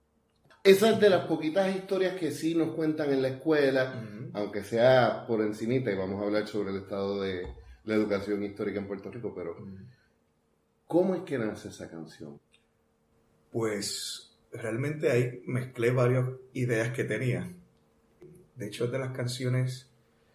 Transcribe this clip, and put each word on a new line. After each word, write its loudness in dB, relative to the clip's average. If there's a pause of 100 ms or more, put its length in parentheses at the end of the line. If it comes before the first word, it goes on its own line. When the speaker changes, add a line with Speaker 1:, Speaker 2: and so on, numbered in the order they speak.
(640)
Speaker 1:
Esa 10
es 4
de 8
las 4
poquitas 0
historias -2
que -2
sí -2
nos 0
cuentan 0
en 2
la 2
escuela, 2 (100)
Speaker 2:
Ujú. -12
Speaker 1:
aunque -4
sea 6
por 0
encimita, 0
y 0
vamos -4
a -2
hablar 0
sobre -4
el -4
estado -4
de -4 (380)
la -2
educación 0
histórica -4
en -8
Puerto -8
Rico, -8
pero -8
Speaker 2:
Ujú. -14 (1120)
Speaker 1:
¿cómo 2
es -6
que -4
nace -4
esa -14
canción? -16 (1120)
Speaker 2:
Pues, -4 (160)
realmente -2
ahí 2
mezclé 0
varias 4 (280)
ideas 0
que -2
tenía. -2 (1080)
De -10
hecho, -4
es -2
de -4
las -6
canciones -2 (460)